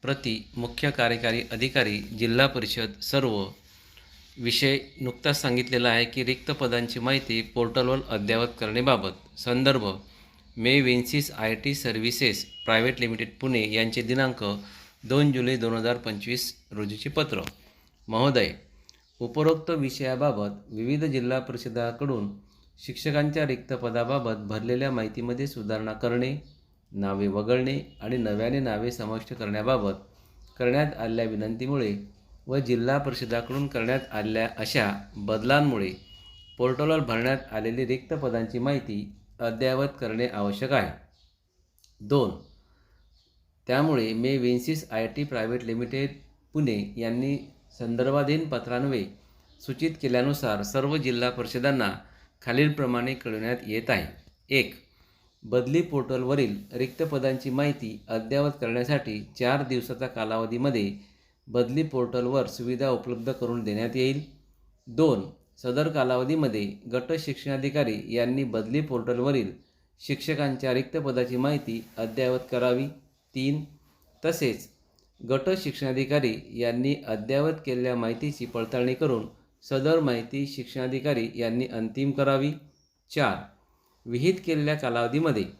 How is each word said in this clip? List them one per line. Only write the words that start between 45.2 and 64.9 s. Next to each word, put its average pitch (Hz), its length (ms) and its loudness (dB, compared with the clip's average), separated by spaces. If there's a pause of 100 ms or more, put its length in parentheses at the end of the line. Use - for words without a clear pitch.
प्रायव्हेट 120 400 -2
लिमिटेड 120 460 -2 (420)
पुणे 107 440 0
यांनी 123 420 -2 (400)
संदर्भाधीन 139 720 0
पत्रान्वये 123 580 -2 (540)
सूचित 160 300 -2 (120)
केल्यानुसार 123 600 2
सर्व 135 340 0
जिल्हा 123 340 2
परिषदांना 123 600 0 (500)
खालीलप्रमाणे 131 720 2
कळविण्यात 113 420 -4 (100)
येत 113 240 -2
आहे. 92 160 2 (480)
एक, 131 200 4 (680)
बदली 127 400 2
पोर्टलवरील 131 760 0 (160)
रिक्त 127 300 -4
पदांची 135 480 -2
माहिती 127 580 -2
अद्ययावत 117 420 0 (100)
करण्यासाठी 123 600 -2 (180)
चार 135 300 2
दिवसाचा 123 380 -4
कालावधीमध्ये 113 840 0 (540)
बदली 123 360 2
पोर्टलवर 127 640 0
सुविधा 123 440 -2
उपलब्ध 120 420 -2
करून 120 320 -2
देण्यात 107 300 0
येईल. 131 260 2 (680)
दोन, 120 360 4 (400)